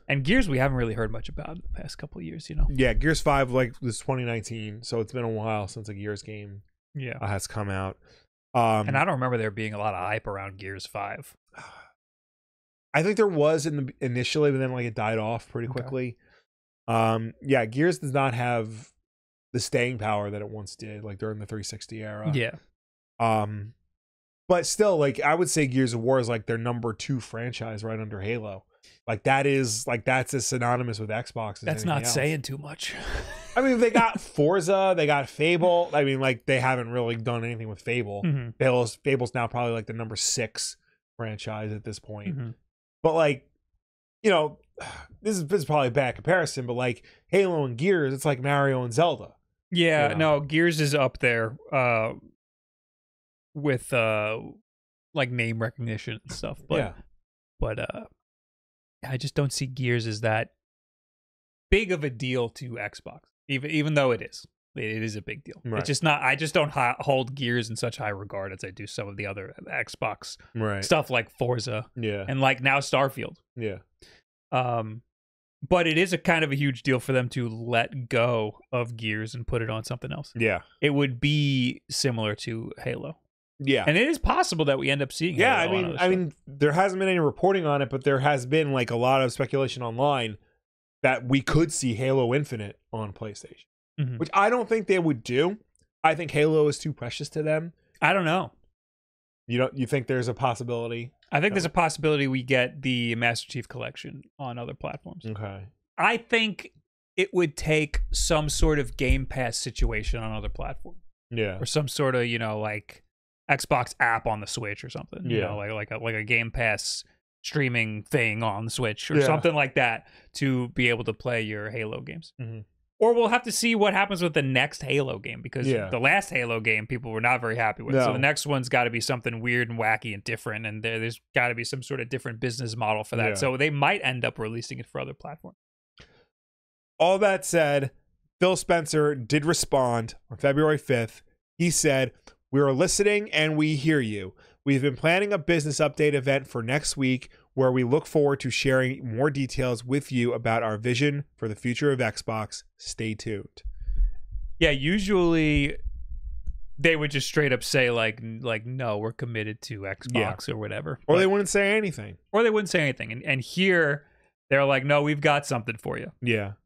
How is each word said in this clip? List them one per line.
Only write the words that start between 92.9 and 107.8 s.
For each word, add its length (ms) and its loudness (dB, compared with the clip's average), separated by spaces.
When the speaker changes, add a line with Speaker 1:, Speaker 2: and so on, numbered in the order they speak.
Speaker 2:
on 220 -8
PlayStation, 500 -14
Speaker 1:
Mm-hmm. 180 -2
Speaker 2:
which 160 -4
I 160 6
don't 180 2
think 200 0
they 120 6
would 240 2
do. 340 2
I 120 6
think 160 -6
Halo 360 6
is 100 0
too 140 -6
precious 380 -8
to 120 -6
them. 300 -2
Speaker 1:
I 100 4
don't 140 2
know. 260 0
Speaker 2:
You 120 0
don't, 180 0
you 100 0
think 200 0
there's 200 0
a 60 -2
possibility? 800 -4
Speaker 1:
I 80 2
think 140 2
there's 120 0
a 40 -4
Speaker 2:
No. 60 -8
Speaker 1:
possibility 520 2
we 160 -2
get 380 2
the 340 0
Master 340 0
Chief 200 -8
Collection 540 -12
on 200 -10
other 160 -10
platforms. 520 -12
Speaker 2:
Okay. 420 -8
Speaker 1:
I 200 2
think 540 -2
it 180 0
would 220 2
take 460 0